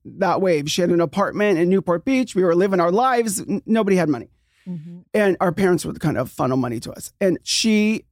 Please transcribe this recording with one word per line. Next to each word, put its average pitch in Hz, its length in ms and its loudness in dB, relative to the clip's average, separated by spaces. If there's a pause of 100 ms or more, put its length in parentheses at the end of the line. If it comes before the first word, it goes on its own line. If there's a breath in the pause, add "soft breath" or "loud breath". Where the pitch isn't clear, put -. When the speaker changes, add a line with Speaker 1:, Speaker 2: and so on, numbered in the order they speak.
Speaker 1:
that 160 340 -2
wave. 156 320 0
She - 100 -4
had 175 100 2
an 170 100 2
apartment 196 580 0
in 175 100 2
Newport 180 360 0
Beach. 262 300 0
We 185 80 2
were 170 120 4
living 190 240 2
our 175 120 2
lives. 240 500 0
N-, - 240 -4
nobody 208 320 2
had 165 100 2
money. 120 220 -4 (380 loud breath)
Speaker 2:
Mm-hmm. 175 320 -14 (140)
Speaker 1:
And 202 280 2
our 180 100 0
parents 180 340 0
would - 140 -8
kind 143 180 0
of 127 140 -4
funnel 131 240 -2
money 123 240 -2
to - 140 -14
us. - 260 -16
And 185 240 0
she 214 680 0